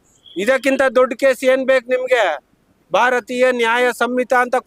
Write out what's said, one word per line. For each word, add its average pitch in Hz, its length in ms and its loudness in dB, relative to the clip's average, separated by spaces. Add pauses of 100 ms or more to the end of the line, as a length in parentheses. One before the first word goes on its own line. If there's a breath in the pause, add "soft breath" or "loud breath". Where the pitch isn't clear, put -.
(440)
ಇದಕ್ಕಿಂತ 269 380 0 (160)
ದೊಡ್ಡ 254 240 2
ಕೇಸ್ 269 300 0
ಏನ್ 262 200 0
ಬೇಕು 247 240 0
ನಿಮ್ಗೆ? 254 300 0 (720)
ಭಾರತೀಯ 247 480 0 (160)
ನ್ಯಾಯ 233 240 0 (160)
ಸಂಹಿತ 247 320 -2 (100)
ಅಂತ 247 120 -4 (120)